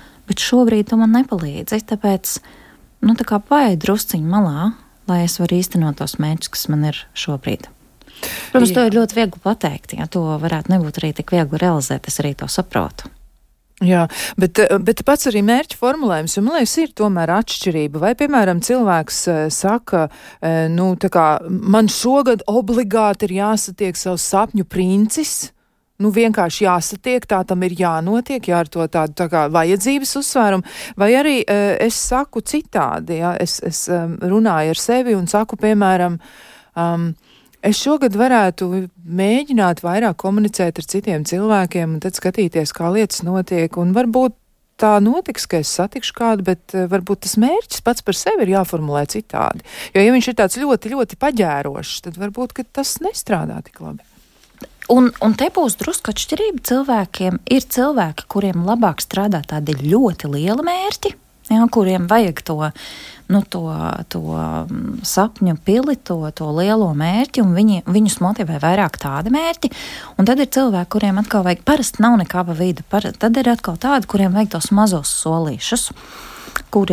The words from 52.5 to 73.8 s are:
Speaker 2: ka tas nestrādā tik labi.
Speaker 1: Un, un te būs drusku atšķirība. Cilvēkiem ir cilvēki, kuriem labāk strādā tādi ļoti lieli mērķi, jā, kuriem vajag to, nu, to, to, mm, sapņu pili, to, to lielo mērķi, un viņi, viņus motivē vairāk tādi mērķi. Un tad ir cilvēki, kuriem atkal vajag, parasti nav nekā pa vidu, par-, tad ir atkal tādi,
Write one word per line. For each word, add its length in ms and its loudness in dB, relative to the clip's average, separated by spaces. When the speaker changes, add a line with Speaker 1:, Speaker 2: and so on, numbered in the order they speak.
Speaker 2:
ka 180 -8
tas 300 -6
nestrādā 640 -4
tik 160 -20
labi. 240 -14
Speaker 1:
Un, 220 6
un 160 4
te 160 0
būs 300 0
drusku 320 -6
atšķirība. 500 -4
Cilvēkiem 800 -2
ir 160 4
cilvēki, 640 -2
kuriem 360 0
labāk 360 0
strādā 400 -2
tādi 320 -4
ļoti 560 2
lieli 320 -2
mērķi, 480 -4
jā, 140 6
kuriem 320 2
vajag 400 2
to, 80 -2
nu, 80 6
to, 140 -6
to, 80 -6
mm, 720 -6
sapņu 540 0
pili, 300 2
to, 140 -4
to 240 -8
lielo 400 2
mērķi, 480 0
un 140 4
viņi, 260 4
viņus 400 2
motivē 400 -2
vairāk 400 2
tādi 320 -2
mērķi. 380 -2
Un 160 4
tad 80 2
ir 160 0
cilvēki, 400 0
kuriem 240 0
atkal 300 0
vajag, 180 -2
parasti 400 2
nav 160 6
nekā 240 -4
pa 80 -4
vidu, 320 -2
par-, 240 -2
tad 320 0
ir 80 4
atkal 240 -2
tādi, 320 0